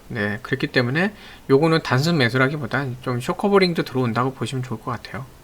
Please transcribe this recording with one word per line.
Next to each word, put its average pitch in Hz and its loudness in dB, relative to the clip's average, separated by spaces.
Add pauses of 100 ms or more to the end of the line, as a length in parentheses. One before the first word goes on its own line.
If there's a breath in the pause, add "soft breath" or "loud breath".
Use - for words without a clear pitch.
네, 104 -2
그렇기 135 -2
때문에 151 0 (360 loud breath)
요거는 156 6
단순 156 2
매수라기보단 131 0
좀 123 -2
쇼커버링도 180 0
들어온다고 123 0
보시면 127 -4
좋을 120 -8
것 - -8
같아요. 127 -10 (180)